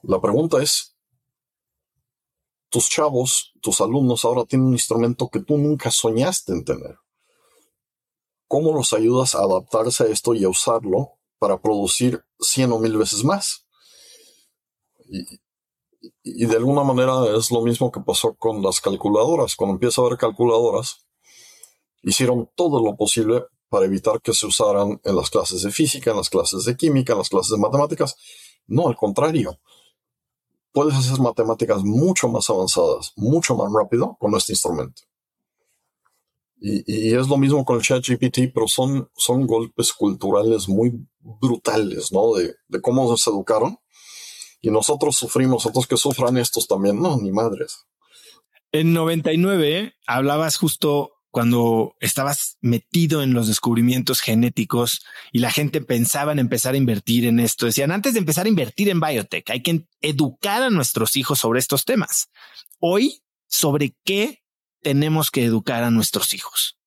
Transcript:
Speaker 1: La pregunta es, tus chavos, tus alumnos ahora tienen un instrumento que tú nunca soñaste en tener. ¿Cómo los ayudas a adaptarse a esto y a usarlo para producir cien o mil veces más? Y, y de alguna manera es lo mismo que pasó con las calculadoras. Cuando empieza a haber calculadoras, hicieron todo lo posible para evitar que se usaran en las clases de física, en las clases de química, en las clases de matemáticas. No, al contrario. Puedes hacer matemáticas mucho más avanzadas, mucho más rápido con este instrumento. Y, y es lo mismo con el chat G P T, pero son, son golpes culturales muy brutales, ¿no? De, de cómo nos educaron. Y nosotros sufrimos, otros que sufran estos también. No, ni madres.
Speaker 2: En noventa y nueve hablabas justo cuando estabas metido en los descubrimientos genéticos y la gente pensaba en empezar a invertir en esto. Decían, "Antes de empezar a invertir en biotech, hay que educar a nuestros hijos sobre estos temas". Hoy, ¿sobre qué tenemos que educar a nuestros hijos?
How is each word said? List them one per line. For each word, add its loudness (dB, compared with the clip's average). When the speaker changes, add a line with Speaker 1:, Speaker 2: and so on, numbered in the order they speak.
Speaker 1:
La 0
pregunta 2
es, -4
tus 0
chavos, -2
tus -2
alumnos 0
ahora 0
tienen 2
un 4
instrumento 0
que -4
tú 0
nunca 0
soñaste 0
en -4
tener. -8
¿Cómo 0
los 0
ayudas 2
a -2
adaptarse 0
a 4
esto 0
y 0
a 4
usarlo -2
para 0
producir 0
cien 0
o 0
mil 0
veces 0
más? -2
Y, -14
y -4
de 2
alguna 2
manera 2
es 0
lo 0
mismo 0
que -10
pasó -2
con -2
las 0
calculadoras. 0
Cuando 0
empieza 0
a 4
haber 0
calculadoras, 0
hicieron 0
todo 2
lo 0
posible 0
para 2
evitar 0
que -4
se -2
usaran 0
en 0
las -2
clases -2
de -2
física, 0
en 0
las -4
clases -2
de -2
química, 0
en -2
las -4
clases 0
de 0
matemáticas. 0
No, 2
al -2
contrario. -2
Puedes 2
hacer 0
matemáticas 0
mucho 2
más -2
avanzadas, 0
mucho 2
más -2
rápido 0
con 0
este -2
instrumento. -4
Y, -2
y 4
es 2
lo 2
mismo 2
con 0
el -2
chat 0
G 0
P 0
T, 0
pero 0
son, -2
son 0
golpes -2
culturales 0
muy 0
brutales, -4
¿no? 4
De, -2
de -6
cómo 2
nos 0
educaron. 0
Y -2
nosotros 0
sufrimos, 0
otros 0
que 0
sufran 0
estos -2
también. 0
No, 0
ni -2
madres. -4
Speaker 2:
En 2
noventa 0
y 2
nueve 0
hablabas 0
justo 0
cuando 2
estabas -4
metido 0
en 2
los 0
descubrimientos 0
genéticos -2
y 0
la 0
gente -2
pensaba -2
en 0
empezar 0
a 2
invertir 0
en 4
esto. 0
Decían, 0
"Antes -2
de 0
empezar -2
a 2
invertir 0
en 2
biotech, -4
hay -4
que -2
educar -2
a 0
nuestros 0
hijos -2
sobre 0
estos -2
temas". -2
Hoy, 0
¿sobre 0
qué -2
tenemos 2
que 0
educar 0
a 0
nuestros 0
hijos? -6